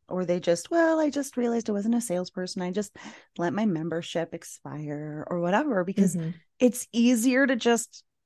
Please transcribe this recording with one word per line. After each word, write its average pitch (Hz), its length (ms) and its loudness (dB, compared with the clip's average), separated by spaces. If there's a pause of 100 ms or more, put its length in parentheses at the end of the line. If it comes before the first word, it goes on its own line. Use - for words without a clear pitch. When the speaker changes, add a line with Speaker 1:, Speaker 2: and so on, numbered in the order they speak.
Speaker 1:
or 185 160 -4
they 175 160 0
just, 170 300 0
"Well, 330 280 4
I 302 120 2
just - 260 -6
realized 233 320 0
I 208 60 -2
wasn't 214 220 0
a 233 40 2
salesperson. 180 640 -4
I 180 80 -2
just 202 260 -4 (400)
let 170 160 -2
my 208 140 0
membership 165 640 -2
expire," 151 960 -10
or 175 120 -4
whatever, 196 440 0
because 190 320 2
Speaker 2:
Mm-hmm. 165 140 -4 (280)
Speaker 1:
it's - 340 2
easier 247 540 4
to 262 100 2
just, 233 460 0 (240)